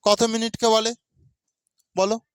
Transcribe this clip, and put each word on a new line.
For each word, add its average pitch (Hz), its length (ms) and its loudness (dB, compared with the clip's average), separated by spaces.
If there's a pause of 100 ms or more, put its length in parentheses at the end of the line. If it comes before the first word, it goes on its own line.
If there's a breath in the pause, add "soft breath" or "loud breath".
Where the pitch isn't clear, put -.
কত 208 200 2
মিনিটকে 226 460 -2
বলে 220 220 2 (1040)
বলো? 196 200 0 (180)